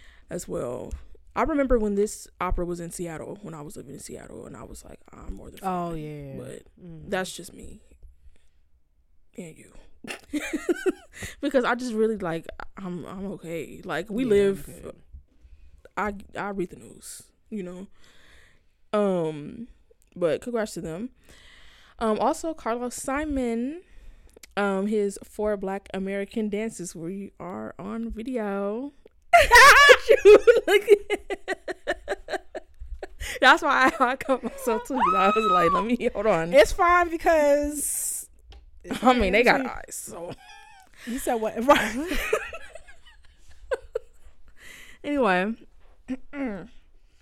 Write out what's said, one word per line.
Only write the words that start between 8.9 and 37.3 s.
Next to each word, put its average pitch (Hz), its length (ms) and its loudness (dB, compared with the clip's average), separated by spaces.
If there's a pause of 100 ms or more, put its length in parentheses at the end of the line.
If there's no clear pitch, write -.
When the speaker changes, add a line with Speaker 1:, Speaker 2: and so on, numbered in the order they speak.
Speaker 1:
And 170 200 -14
you. - 140 -20 (360)
<laughs> - 340 -8 (1000)
Because 269 220 2
I 220 120 0
just 247 180 -6
really, 220 240 0
like, 165 280 -6 (320)
I'm, 180 280 -10
I'm 190 280 -12
okay. 165 520 -12
Like, 180 240 -6
we 220 140 -4
Speaker 2:
Yeah, 247 60 -2
I'm 202 180 6
Speaker 1:
live, 190 180 -2
Speaker 2:
good. - 300 -16 (1000)
Speaker 1:
I, 202 180 -4 (240)
I 190 120 -6
read 196 220 -6
the - 60 -18
news, - 460 -20 (260)
you 208 140 -8
know? 180 240 -14 (1040)
Um, 180 760 -2 (480)
but 170 260 0
congrats 226 320 -4
to 170 80 -10
them. 170 300 -10 (880)
Um, 220 200 0
also, 233 340 -2
Carlos 240 420 -6
Simon, 269 840 -4 (760)
um, 196 300 0
his 202 360 -2
four 214 320 -4
Black 196 380 -8
American 196 560 -4
dances, 202 460 -6
we 190 440 -10
are 214 400 -10
on 226 320 -8
video. 220 800 -6 (420)
<laughs> 698 80 8 (840)
You 415 140 12 (300)
look 403 160 4 (640)
at, - 960 -8 (160)
<laughs> - 800 -10
that's 294 220 6
why 262 360 4
I, 262 120 4
I 269 60 -4
caught 254 260 -2
myself 453 440 -4
too, - 60 -6
'cause 960 220 2
I 1077 200 4
was 1077 160 2
like, - 200 4
"Let - 120 2
me, 233 300 0
hold 208 140 -2
on." 170 260 2
Speaker 2:
It's - 180 8
fine 349 380 4
because 294 1200 0 (340)